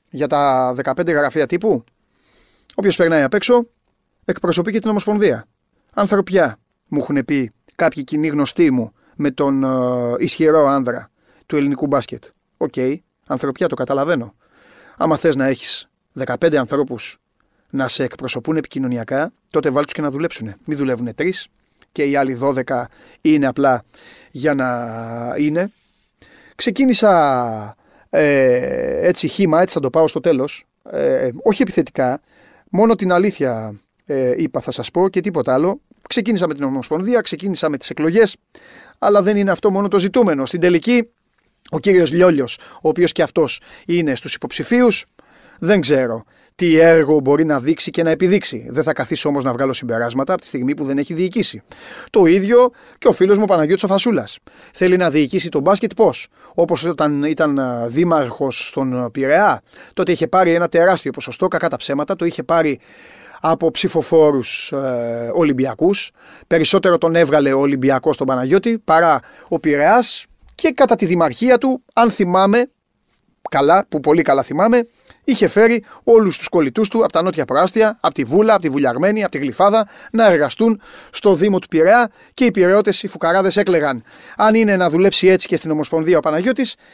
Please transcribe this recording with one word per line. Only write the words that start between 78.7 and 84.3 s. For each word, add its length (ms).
απ' 60
τη 80
Γλυφάδα, 500
να 180
εργαστούν 500
στο 240
Δήμο 240
του 100
Πειραιά 420
και 100
οι 60
Πειραιώτες, 520
οι 60
φουκαράδες 480
έκλαιγαν. 460